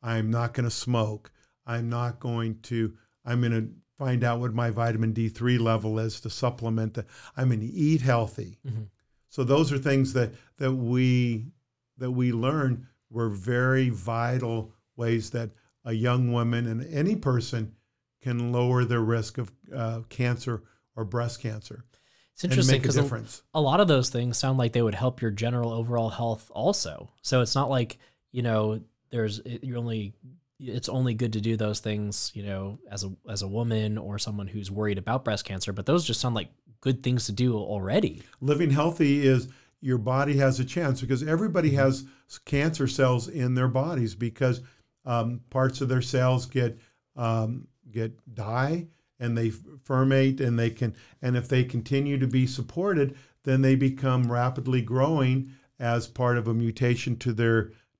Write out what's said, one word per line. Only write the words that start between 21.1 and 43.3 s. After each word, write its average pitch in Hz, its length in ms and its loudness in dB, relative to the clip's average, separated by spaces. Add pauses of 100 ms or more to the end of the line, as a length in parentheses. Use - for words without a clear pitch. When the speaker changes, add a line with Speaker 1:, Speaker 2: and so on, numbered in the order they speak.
Speaker 1:
cancer 110 420 -10 (480)
Speaker 2:
It's - 100 -8
Speaker 1:
and 127 80 -2
Speaker 2:
interesting 131 260 6
Speaker 1:
make 131 80 0
a - 20 2
Speaker 2:
'cause 107 100 2
a, 147 60 6
Speaker 1:
difference. - 400 -6 (100)
Speaker 2:
a 156 80 2
lot 147 180 4
of 202 80 6
those 131 220 4
things 120 300 -2
sound 131 180 2
like 117 160 2
they 120 80 2
would 107 140 2
help 127 260 -2
your 117 100 0
general 117 420 -2
overall 117 360 0
health 113 420 -4
also. 113 600 -2 (100)
So 127 200 4
it's 117 120 0
not 139 160 2
like, 123 300 0 (320)
you 123 100 -4
know, 110 400 2 (300)
there's, 107 340 -2
it, 120 180 -10
you're 123 140 -6
only, 110 380 -4 (440)
it's 120 300 -6
only 127 240 0
good 110 200 -2
to 107 80 -2
do 113 140 0
those 107 260 -2
things, 104 520 -4
you 101 80 -12
know, 98 380 -8 (100)
as 101 140 -8
a, 95 100 -8 (160)
as 101 140 -6
a 98 40 -6
woman 110 520 -2
or 104 180 -6
someone 101 300 -6
who's 98 240 -8
worried 104 260 0
about 107 260 -2
breast 107 220 -2
cancer, 98 260 -6
but 104 140 -8
those 165 180 2
just 123 160 -2
sound 123 140 0
like 98 160 -4 (320)
good 131 220 0
things 123 220 0
to 104 80 -6
do 120 240 2
already. 104 640 -2 (160)
Speaker 1:
Living 147 320 2
healthy 147 560 4
is 127 220 4 (320)
your 127 160 0
body 135 400 2
has 131 240 4
a 131 40 0
chance 139 360 -2
because 131 220 0
everybody 165 480 2
Speaker 2:
Mm-hmm. 135 60 4
Speaker 1:
has 135 280 2 (240)
s-, - 100 -18
cancer 147 480 0
cells 127 400 2
in 127 280 -2